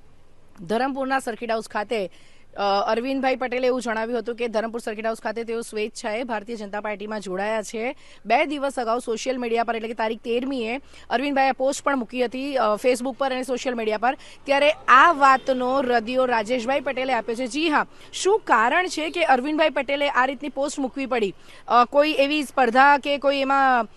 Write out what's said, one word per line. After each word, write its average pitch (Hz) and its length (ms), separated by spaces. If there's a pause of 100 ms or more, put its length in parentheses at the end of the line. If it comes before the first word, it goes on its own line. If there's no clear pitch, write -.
(600)
ધરમપુરના 262 580
સર્કિટ 226 320
હાઉસ 220 180
ખાતે, 208 420 (360)
અ, - 120 (280)
અરવિંદભાઈ 262 480
પટેલે 254 320
એવું 254 140
જણાવ્યું 226 380
હતું 226 160
કે 233 120
ધરમપુર 220 340
સર્કિટ 220 240
હાઉસ 226 160
ખાતે 226 220
તેઓ 226 180
સ્વેચ્છાએ 214 640
ભારતીય 233 320
જનતા 208 260
પાર્ટીમાં 214 380
જોડાયા 202 420
છે. 233 340 (300)
બે 247 200
દિવસ 277 340
અગાઉ 233 200
સોશિયલ 254 380
મીડિયા 233 260
પર, 226 120
એટલે 220 120
કે 233 60
તારીખ 220 260
તેરમીએ, 247 640 (280)
અરવિંદભાઈએ 269 420
પોસ્ટ 262 320
પણ 277 140
મૂકી 247 280
હતી, 262 300
અ, 214 200 (100)
Facebook 247 320
પર 269 140
અને 254 120
સોશિયલ 247 320
મીડિયા 214 220
પર. 247 200 (260)
ત્યારે 285 280
આ 294 400
વાતનો 262 680
રદિયો 247 440
રાજેશભાઈ 247 540
પટેલે 262 340
આપ્યો 226 220
છે. 254 120
જી 302 220
હા, 262 160 (280)
શું 403 260
કારણ 285 480
છે 302 220
કે 330 140
અરવિંદભાઈ 302 460
પટેલે 285 400
આ 247 160
રીતની 277 240
પોસ્ટ 285 300
મૂકવી 269 260
પડી? 220 300 (320)
અ, 240 180
કોઈ 285 260
એવી 294 320
સ્પર્ધા 269 540
કે 285 200
કોઈ 277 200
એમાં, 269 600